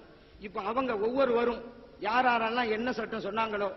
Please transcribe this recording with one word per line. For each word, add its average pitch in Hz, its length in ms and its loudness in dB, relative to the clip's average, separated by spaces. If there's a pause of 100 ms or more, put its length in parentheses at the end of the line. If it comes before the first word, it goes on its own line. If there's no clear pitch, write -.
(400)
இப்ப 202 220 -8
அவங்க 233 360 0
ஒவ்வொருவரும் 240 680 2 (360)
யார் 233 240 2
யாரெல்லாம் 233 460 2
என்ன 233 220 0
சட்டம் 220 320 -4
சொன்னாங்களோ, 208 520 -2